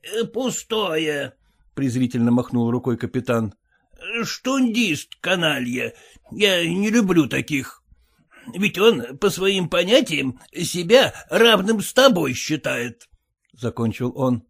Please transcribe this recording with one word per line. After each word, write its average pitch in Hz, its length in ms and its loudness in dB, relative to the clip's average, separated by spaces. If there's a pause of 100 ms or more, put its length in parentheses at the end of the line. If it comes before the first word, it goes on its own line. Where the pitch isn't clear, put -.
«Э, 214 220 -4
пустое», 170 1080 -4 (460)
презрительно 123 500 0
махнул 120 400 0
рукой 120 280 -2
капитан. 117 580 -4 (680)
«Штундист, 240 1000 -2
каналья, 131 720 -2 (360)
я 180 380 0
не 196 220 0
люблю 185 380 2
таких. 135 540 -6 (720)
Ведь 185 240 -2
он, 202 400 2
по 202 120 2
своим 190 400 0
понятиям, 175 720 0 (120)
себя 175 600 2 (160)
равным 214 500 4
с - 140 -8
тобой 180 400 4
считает», 123 760 -6 (440)
закончил 117 600 -4
он. 127 360 -2